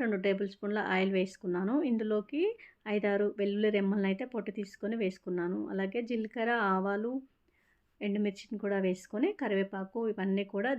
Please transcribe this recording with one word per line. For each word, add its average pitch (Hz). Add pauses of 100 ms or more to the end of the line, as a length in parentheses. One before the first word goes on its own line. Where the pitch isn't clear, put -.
రెండు 220
టేబుల్ 196
స్పూన్ల 208 (140)
ఆయిల్ 190
వేసుకున్నాను. 185 (160)
ఇందులోకి 214 (540)
ఐదారు 202 (120)
వెల్లుల్లి 202
రెమ్మలను 196
అయితే 190
పొట్టు 214
తీసుకొని 208
వేసుకున్నాను. 185 (140)
అలాగే 196 (100)
జీలకర్ర, 226 (220)
ఆవాలు, 202 (960)
ఎండుమిర్చిని 208
కూడా 202
వేసుకొని, 214 (120)
కరివేపాకు, 196 (120)
ఇవన్నీ 196 (100)
కూడా 220